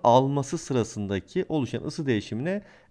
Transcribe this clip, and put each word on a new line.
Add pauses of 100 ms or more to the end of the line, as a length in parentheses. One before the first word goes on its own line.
alması
sırasındaki
oluşan
ısı
değişimine (280)